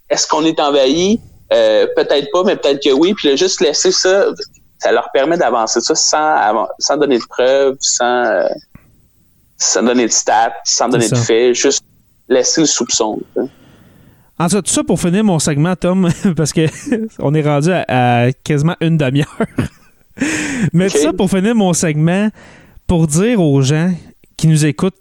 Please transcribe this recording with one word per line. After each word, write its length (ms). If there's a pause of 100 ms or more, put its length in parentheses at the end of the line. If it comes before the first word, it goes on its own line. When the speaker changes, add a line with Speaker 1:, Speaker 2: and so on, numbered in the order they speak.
(100)
Speaker 1:
Est-ce 180
qu'on 160
est 160
envahi ? » 580 (340)
Euh, 340 (100)
peut-être 360
pas, 120
mais 120
peut-être 280
que 80
oui. 220
Puis 160
là, 60
juste 240
laisser 320
ça, 340 (520)
ça 140
leur 200
permet 260
d'avancer 420
ça 140
sans 420
avan-, 320 (100)
sans 180
donner 220
de 100
preuves, 520
sans, 460
euh, 180 (1120)
sans 280
donner 220
de 60
stats, 400 (120)
sans 220
Speaker 2:
C'est 40
Speaker 1:
donner 180
de 60
Speaker 2:
ça. 80
Speaker 1:
faits, 320
juste 300 (440)
laisser 340
le 40
soupçon, 540 (160)
tu 60
sais. 60 (920)
Speaker 2:
En 80
tout 80
cas, 60
tout 100
ça 100
pour 180
finir 220
mon 160
segment, 380
Tom, 340 (120)
<laughs> 140
parce 160
que 140 (260)
<laughs> 280
on 140
est 80
rendu 280
à, 140 (400)
à 80
quasiment 480
une 160
demi-heure. 500 (1300)
Mais 140
Speaker 1:
Ok. 100
Speaker 2:
ça, 160
pour 180
finir 240
mon 180
segment, 560 (580)
pour 200
dire 340
aux 220
gens 280 (460)
qui 100
nous 200
écoutent, 340